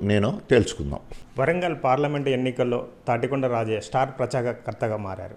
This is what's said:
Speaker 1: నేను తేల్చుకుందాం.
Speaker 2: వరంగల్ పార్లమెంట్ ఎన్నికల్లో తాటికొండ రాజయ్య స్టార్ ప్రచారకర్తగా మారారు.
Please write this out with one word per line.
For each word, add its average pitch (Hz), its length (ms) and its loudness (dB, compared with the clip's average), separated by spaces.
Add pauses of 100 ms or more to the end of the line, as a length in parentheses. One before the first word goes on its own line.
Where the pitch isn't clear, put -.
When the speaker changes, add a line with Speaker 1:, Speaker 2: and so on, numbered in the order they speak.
Speaker 1:
నేను 104 480 2
తేల్చుకుందాం. 104 500 2 (400)
Speaker 2:
వరంగల్ 170 440 0
పార్లమెంట్ 143 460 2
ఎన్నికల్లో 123 560 0 (220)
తాటికొండ 127 380 0
రాజయ్య 113 340 0
స్టార్ 131 300 0 (100)
ప్రచారకర్తగా 117 760 -2
మారారు. 95 400 -8